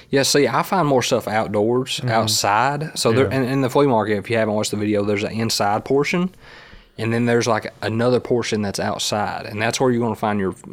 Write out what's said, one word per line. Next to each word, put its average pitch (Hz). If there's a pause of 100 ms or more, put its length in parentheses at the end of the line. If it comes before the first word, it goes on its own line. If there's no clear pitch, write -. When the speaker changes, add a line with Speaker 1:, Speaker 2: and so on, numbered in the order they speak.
Speaker 1:
Yeah, 135
see, 147
I 135
find 175
more 135
stuff 113
outdoors, 110
Speaker 2:
Mm-hmm. 127
Speaker 1:
outside. 113
So 120
there, 127
Speaker 2:
Yeah. 131
Speaker 1:
and 131
in 135
the 127
flea 143
market, 107
if 95
you 117
haven't 107
watched 107
the 104
video, 104
there's 104
an -
inside 110
portion, 175 (640)
and 113
then 120
there's, 117
like, 107
another 117
portion 113
that's 101
outside, 90
and 107
that's 117
where 131
you're 117
gonna 113
find 104
your, 92 (200)